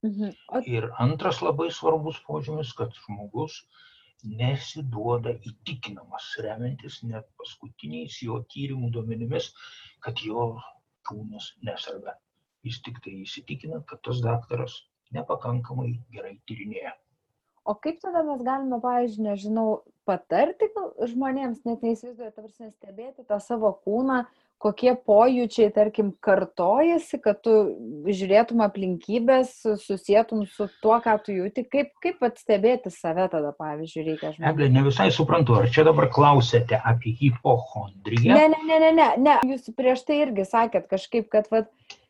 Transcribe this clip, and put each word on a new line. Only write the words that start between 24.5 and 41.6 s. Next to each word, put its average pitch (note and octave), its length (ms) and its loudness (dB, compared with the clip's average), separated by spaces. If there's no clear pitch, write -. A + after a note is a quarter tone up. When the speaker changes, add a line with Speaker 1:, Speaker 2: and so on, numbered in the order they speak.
Speaker 1:
kokie A3+ 340 2
pojūčiai, A#3 760 4
tarkim, G#3+ 420 2
kartojasi, A3 1040 2
kad G#3 220 0
tu A3+ 140 4
žiūrėtum G3+ 580 2
aplinkybes, G#3+ 920 0
susietum G#3 680 0
su G3+ 300 -8
tuo, A3 240 4
ką A3 200 2
tu G#3 140 -8
jauti? G#3 320 -4
Kaip, C#4 320 -2
kaip - 240 -4
vat A#3 160 -2
stebėti A3 560 0
save F3 340 -2
tada, D3+ 240 -2
pavyzdžiui, D#3 540 -10
reikia D#3 260 -6
žmonėms? D#3 220 0
Speaker 2:
Egle, D3 160 2
ne C3+ 160 6
visai C#3 240 2
suprantu, D3 480 4
ar A#2+ 100 4
čia D#3 160 6
dabar D3 240 6
klausėte C3 720 4
apie A#2 380 0
hipochondriją? A#2 1120 0
Speaker 1:
Ne, D4+ 140 10
ne, D#4 160 4
ne, D#4+ 180 4
ne, D#4+ 140 6
ne, D#4+ 220 6
ne. C4+ 300 4
Jūs B3+ 280 -6
prieš B3+ 320 0
tai D4 160 2
irgi G#3+ 240 -2
sakėt A3+ 420 0
kažkaip, G#3+ 420 -4
kad G#3+ 200 2
vat, A3 200 0